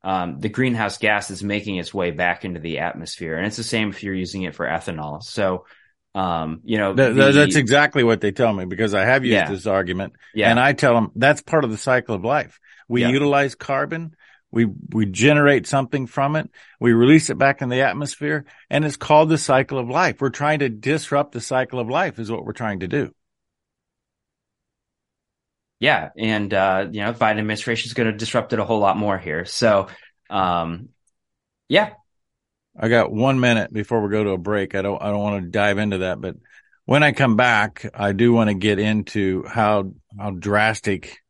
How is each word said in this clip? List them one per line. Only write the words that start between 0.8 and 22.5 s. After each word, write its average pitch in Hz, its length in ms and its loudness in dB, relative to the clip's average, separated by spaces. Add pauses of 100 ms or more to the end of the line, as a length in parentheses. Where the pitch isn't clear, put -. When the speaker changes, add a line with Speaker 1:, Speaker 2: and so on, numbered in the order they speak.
Speaker 1:
gas 104 320 0
is 95 120 -10
making 101 340 -4
its 85 180 -8
way 90 160 -2
back 87 340 -2
into 90 160 -8
the 76 200 -6
atmosphere, 82 560 -8
and 90 100 -4
it's 110 100 -6
the 117 60 -8
same 110 260 -2
if - 140 -12
you're 98 100 -6
using 92 300 -6
it 80 120 -8
for 80 120 -6
ethanol. 76 560 -8
So, 92 420 -4 (500)
um, 80 500 -4
you 110 120 -2
know, 98 180 0
Speaker 2:
Th-, 123 200 4
Speaker 1:
the 135 180 6
Speaker 2:
that's 143 240 4
exactly 143 480 2
what 113 160 2
they 101 120 0
tell 113 200 2
me, 92 140 -6
because 98 260 -4
I 101 140 2
have 131 180 2
used 117 120 2
Speaker 1:
Yeah. 82 120 2
Speaker 2:
this 98 180 -6
argument, 95 460 -2 (220)
Speaker 1:
Yeah. 107 160 2
Speaker 2:
and 117 100 4
I 139 140 4
tell 135 180 2
them 113 240 2
that's 139 240 4
part 151 240 0
of 113 60 -2
the 107 80 -6
cycle 127 360 -2
of 92 100 -6
life. 131 360 -4 (280)
We 123 120 0
Speaker 1:
Yeah. 120 80 2
Speaker 2:
utilize 139 460 2
carbon. 160 600 -6 (360)
We, 117 140 2
we 107 400 -2
generate 139 640 4
something 135 400 -2
from 143 280 -2
it. 156 140 -4 (320)
We 120 140 4
release 143 340 6
it 135 80 -4
back 135 240 2
in 131 80 -4
the 127 140 2
atmosphere, 143 640 -4 (240)
and - 120 0
it's 147 140 -4
called 156 320 4
the 160 80 4
cycle 135 420 0
of 120 120 -6
life. 175 320 0
We're 135 80 0
trying 147 300 -2
to 135 100 0
disrupt 143 600 -2
the 117 100 -8
cycle 127 380 -2
of 113 100 -6
life 160 280 -4
is 110 140 -8
what 101 140 -8
we're 104 80 -10